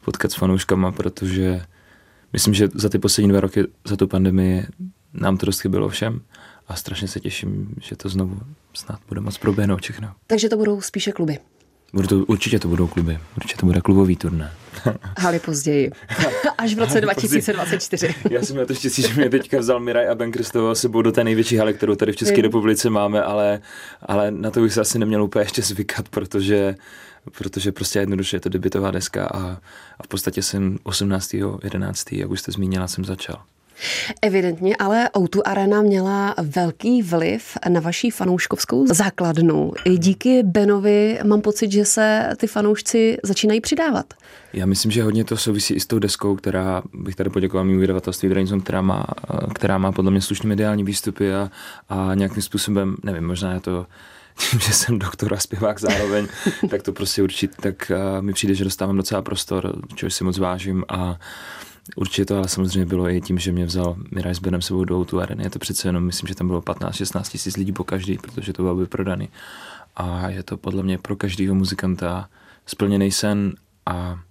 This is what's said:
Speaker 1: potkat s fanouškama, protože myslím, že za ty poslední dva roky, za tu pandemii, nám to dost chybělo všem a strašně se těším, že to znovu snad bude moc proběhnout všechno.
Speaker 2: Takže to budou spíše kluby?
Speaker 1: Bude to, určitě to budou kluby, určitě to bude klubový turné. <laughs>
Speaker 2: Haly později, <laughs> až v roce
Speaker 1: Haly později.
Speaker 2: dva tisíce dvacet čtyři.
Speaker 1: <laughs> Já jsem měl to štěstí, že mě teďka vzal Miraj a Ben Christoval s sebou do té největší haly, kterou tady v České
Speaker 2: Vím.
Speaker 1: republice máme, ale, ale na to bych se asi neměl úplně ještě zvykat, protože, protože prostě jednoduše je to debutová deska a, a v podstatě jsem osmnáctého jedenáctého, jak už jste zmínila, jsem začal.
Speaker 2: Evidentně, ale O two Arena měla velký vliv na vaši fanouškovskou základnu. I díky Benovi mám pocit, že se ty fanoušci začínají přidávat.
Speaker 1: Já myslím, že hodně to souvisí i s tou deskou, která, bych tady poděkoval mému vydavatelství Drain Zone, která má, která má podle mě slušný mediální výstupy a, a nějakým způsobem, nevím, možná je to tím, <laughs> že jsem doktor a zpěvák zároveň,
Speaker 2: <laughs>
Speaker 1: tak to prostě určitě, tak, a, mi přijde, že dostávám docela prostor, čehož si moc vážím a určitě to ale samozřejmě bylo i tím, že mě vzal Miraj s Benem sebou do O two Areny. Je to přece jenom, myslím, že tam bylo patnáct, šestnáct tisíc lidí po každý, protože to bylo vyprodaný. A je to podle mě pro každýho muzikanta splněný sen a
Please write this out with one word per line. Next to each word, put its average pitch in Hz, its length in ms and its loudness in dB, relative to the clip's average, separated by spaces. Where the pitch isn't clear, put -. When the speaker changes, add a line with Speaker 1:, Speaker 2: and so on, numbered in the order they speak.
Speaker 1:
potkat - 280 -2
s - 20 -8
fanouškama, 92 580 2
protože 92 680 -2
myslím, 104 220 2
že 101 200 6
za 104 140 0
ty 101 100 2
poslední 101 320 4
dva 98 100 6
roky, 95 240 2
za 101 100 -4
tu 95 120 4
pandemii, 92 580 2
nám 98 220 2
to - 100 -2
dost 98 140 0
chybělo 95 280 0
všem 113 320 -4
a 92 80 -10
strašně 95 320 -8
se 98 120 -8
těším, 98 600 -6
že - 160 -14
to - 120 -10
znovu 95 320 -2
snad - 340 -12
bude - 120 -6
moc 101 180 -6
proběhnout 101 440 2
všechno. 107 300 -10
Speaker 2:
Takže 220 220 2
to 220 80 2
budou 208 240 0
spíše 196 320 -4
kluby? 156 260 -2
Speaker 1:
Bude 95 160 2
to, 98 100 6
určitě 107 400 2
to 87 100 -2
budou 85 180 4
kluby, 82 320 0
určitě - 240 -8
to 90 60 4
bude 90 140 6
klubový 95 360 6
turné. 80 360 -4
<laughs> 101 340 -4
Speaker 2:
Haly 175 200 2
později, 147 520 0
<laughs> 494 340 0
až 226 160 0
v 208 40 -2
roce 226 140 2
Speaker 1:
Haly 254 80 4
později. - 20 -
Speaker 2:
dva - 120 0
tisíce 147 380 0
dvacet 185 300 -2
čtyři. 165 400 -2
Speaker 1:
<laughs> - 80 0
Já - 120 0
jsem 139 140 -6
měl 131 100 0
to 135 80 -4
štěstí, 131 280 -2
že 110 120 0
mě 135 160 4
teďka 135 280 2
vzal 120 220 2
Miraj 120 280 0
a 120 60 2
Ben 117 180 -4
Christoval 113 420 0
s 110 60 -2
sebou 113 220 2
do 113 100 4
té 117 120 4
největší 110 320 2
haly, 107 180 4
kterou 104 200 2
tady 104 180 0
v 101 40 -6
České 202 200 2
Speaker 2:
Vím. 202 80 6
Speaker 1:
republice 110 460 2
máme, 104 320 2
ale, 104 380 0
ale 101 280 0
na 104 200 -4
to 117 100 2
bych 113 120 4
se 113 80 2
asi 107 180 0
neměl 107 240 2
úplně 104 200 2
ještě 104 200 -2
zvykat, - 460 -4
protože, 98 680 0
protože 98 340 -4
prostě 98 260 -2
jednoduše 98 380 0
je 90 40 -2
to - 80 0
debutová 95 420 0
deska 95 360 -4
a, - 120 -6
a - 60 -16
v - 40 -20
podstatě 95 340 -4
jsem 98 400 -2
osmnáctého 98 840 -2
jedenáctého, 98 560 -6
jak 98 100 -6
už 98 100 -4
jste - 120 -8
zmínila, 95 360 -2
jsem 92 160 -6
začal. 92 380 -8
Speaker 2:
Evidentně, 185 540 2
ale 214 360 2
O 185 160 2
two 196 200 0
Arena 196 340 4
měla 196 600 2
velký 180 600 2
vliv 175 540 0
na 175 120 4
vaši 175 300 0
fanouškovskou 190 760 0
základnu. 165 840 4
I 185 140 6
díky 196 440 4
Benovi 208 840 4
mám 208 160 6
pocit, 208 320 0
že 208 120 4
se 220 520 2
ty - 100 0
fanoušci 214 760 2
začínají 208 380 2
přidávat. 302 540 0
Speaker 1:
Já 92 140 0
myslím, 95 260 2
že 117 100 2
hodně 110 220 2
to 113 120 -2
souvisí 104 380 0
i - 60 0
s - 60 -4
tou 117 120 2
deskou, 101 380 0
která, 92 460 -2
bych 98 220 -8
tady 95 140 0
poděkoval 95 340 0
mému 95 160 4
vydavatelství 92 480 2
Drain 95 180 2
Zone, 98 160 0
která 95 180 -2
má, 95 240 2
která 101 240 0
má 95 140 2
podle 95 180 2
mě 98 100 6
slušný 101 280 -2
mediální 104 360 2
výstupy 98 500 -2
a, 98 160 -2
a 95 260 0
nějakým 98 280 0
způsobem, 98 600 -2
nevím, 85 220 -4
možná 90 260 -2
je 90 80 -4
to 90 260 -4
tím, 117 100 2
<laughs> 95 60 -2
že 107 60 0
jsem 117 260 0
doktor 101 360 -2
a - 40 -2
zpěvák 104 420 -2
zároveň, 104 460 0
Speaker 2:
<laughs> - 220 -2
Speaker 1:
tak 101 120 -4
to 98 100 -4
prostě 98 300 -2
určitě, 95 380 0
tak, - 300 -4
a, 95 300 0
mi 101 120 -2
přijde, 98 220 0
že 95 100 0
dostávám 95 320 0
docela 95 260 -2
prostor, 92 500 -4
čehož - 200 -4
si - 100 -4
moc 92 140 0
vážím 92 500 -2
a 90 300 -4
určitě 95 280 -2
to 101 140 0
ale 95 100 -2
samozřejmě 92 380 0
bylo 90 220 0
i 90 120 0
tím, 92 180 -2
že 90 140 -2
mě 87 140 0
vzal 87 300 -2
Miraj 90 240 -4
s 87 40 -6
Benem 90 240 -2
sebou 92 220 -2
do 90 160 0
O 87 40 0
two 90 160 -2
Areny. 101 240 -6
Je 92 60 -4
to - 80 -12
přece - 300 -4
jenom, 90 160 0
myslím, 90 240 -4
že 92 60 -8
tam 90 120 -4
bylo 87 160 0
patnáct, - 340 -4
šestnáct 92 320 -4
tisíc - 280 -8
lidí 98 160 -4
po 92 120 -6
každý, 95 340 -4
protože - 340 -10
to 90 100 -4
bylo 90 140 0
vyprodaný. 95 520 -4
A 90 320 -4
je 95 140 -6
to 98 140 -10
podle 95 260 -4
mě 92 160 -2
pro - 180 -6
každýho 95 380 -2
muzikanta 92 720 -2
splněný 101 460 2
sen 101 400 0
a 90 320 -4